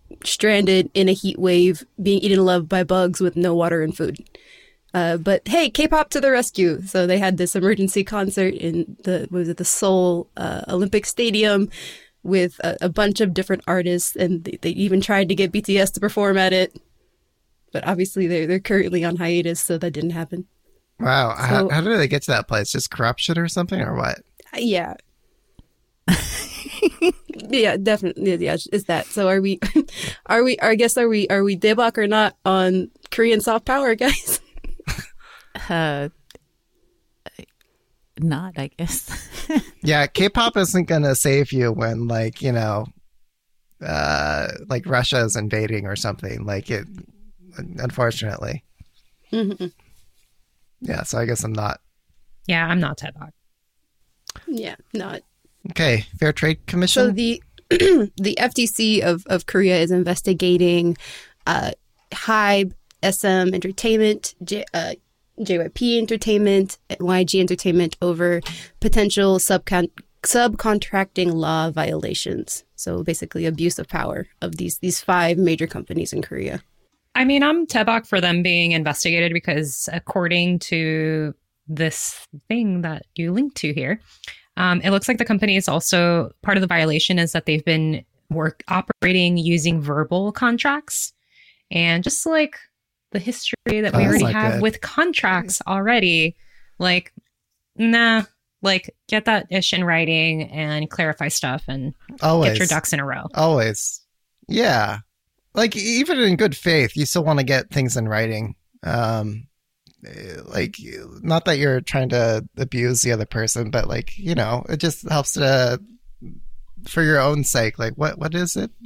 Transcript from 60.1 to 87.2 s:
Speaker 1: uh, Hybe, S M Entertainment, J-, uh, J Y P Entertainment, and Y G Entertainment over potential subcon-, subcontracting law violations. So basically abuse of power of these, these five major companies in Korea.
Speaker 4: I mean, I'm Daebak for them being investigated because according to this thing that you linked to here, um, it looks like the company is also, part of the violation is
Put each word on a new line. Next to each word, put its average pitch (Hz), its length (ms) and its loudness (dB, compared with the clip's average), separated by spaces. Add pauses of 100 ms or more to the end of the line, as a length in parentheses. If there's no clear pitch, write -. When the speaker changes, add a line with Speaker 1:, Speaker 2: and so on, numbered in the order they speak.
Speaker 1:
uh, - 260 -2 (400)
Hybe, 202 600 2 (300)
S 190 220 0
M 185 280 2
Entertainment, 214 800 0 (100)
J-, 208 200 -6 (100)
uh, 170 200 -4 (480)
J 185 160 0
Y 170 140 -2
P 240 260 0
Entertainment, 208 800 2 (120)
and - 100 -8
Y 185 240 2
G 190 160 2
Entertainment 175 640 0
over 175 380 0 (400)
potential 196 580 4
subcon-, 180 520 0 (340)
subcontracting 208 1080 0
law 160 380 0
violations. - 920 -6 (120)
So 175 280 -6
basically 165 420 -6
abuse 165 320 -2
of - 100 -10
power - 380 -6 (140)
of 165 160 -8
these, 175 220 -6
these 180 220 -2
five 175 380 2
major 165 300 2
companies - 440 -6
in 156 100 -4
Korea. - 400 -8 (520)
Speaker 4:
I 254 100 2
mean, 277 180 4
I'm 311 240 2
Daebak 220 400 0
for 190 140 0
them 175 220 2
being 175 300 2
investigated 165 600 0
because 156 600 -2
according 175 680 0
to 156 720 -2 (340)
this - 580 -4 (220)
thing 208 340 0
that 160 220 -6 (100)
you 170 180 -2
linked 262 260 -2
to 151 140 -2
here, 147 280 -4 (580)
um, 180 240 2
it 196 80 0
looks 196 180 2
like 254 100 0
the 226 60 -2
company 202 320 2
is 190 120 0
also, 170 640 2 (120)
part 196 140 2
of 190 40 2
the 190 60 2
violation 165 520 2
is 170 140 2